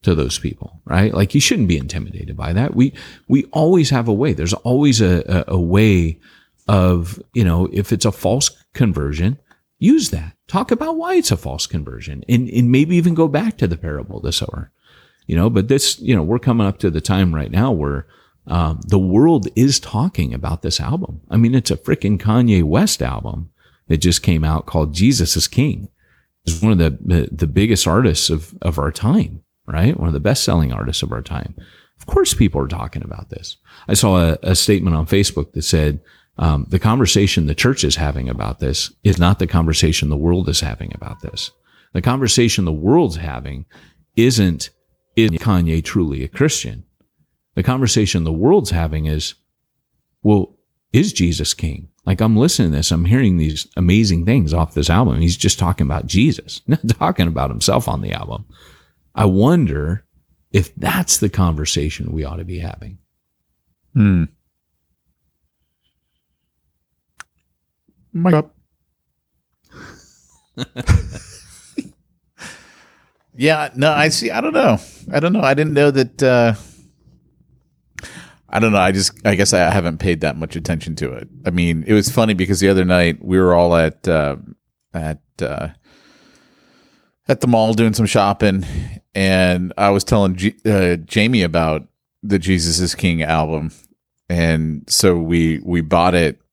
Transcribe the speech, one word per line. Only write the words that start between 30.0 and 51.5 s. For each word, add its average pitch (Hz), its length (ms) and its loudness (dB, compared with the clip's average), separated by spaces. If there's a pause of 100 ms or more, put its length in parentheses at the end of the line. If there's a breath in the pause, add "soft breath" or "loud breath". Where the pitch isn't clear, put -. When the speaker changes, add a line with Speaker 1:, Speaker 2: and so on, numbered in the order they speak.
Speaker 1:
of 80 80 0
the 71 40 -2
best-selling 76 540 0
artists - 300 -6
of - 80 -6
our 58 100 -6
time. - 320 -10 (460 loud breath)
Of - 80 -18
course - 260 2
people 90 280 2
are 65 60 -4
talking - 360 -10
about - 260 -16
this. - 280 -16 (300 loud breath)
I 107 60 0
saw 98 240 4 (140)
a, 78 100 -2
a 92 140 2
statement 92 400 2
on 82 100 0
Facebook 98 480 -2
that - 80 -6
said, 76 400 0 (380 soft breath)
um, 76 300 0
"The - 100 0
conversation 104 680 2
the 73 80 -2
church 127 300 0
is 71 140 0
having 69 320 -4
about 57 300 -6
this - 320 -4 (120)
is 82 160 2
not 87 180 4
the 95 100 0
conversation 80 640 0
the 76 80 0
world 85 320 0
is - 120 -2
having - 340 -8
about - 260 -14
this. - 300 -12 (420 soft breath)
The 92 80 -2
conversation 120 640 2
the 80 60 -2
world's 90 460 2
having 69 480 -10 (500 soft breath)
isn't, 110 540 2 (480)
is 110 140 4
Kanye 82 520 0
truly 71 400 -4
a - 60 -8
Christian? 60 560 -2 (720)
The 92 80 -2
conversation 113 600 0
the 80 80 -2
world's 117 380 0
having 80 380 -2
is, 78 260 -4 (880)
well, 104 320 2 (380)
is 180 180 2
Jesus 85 420 -2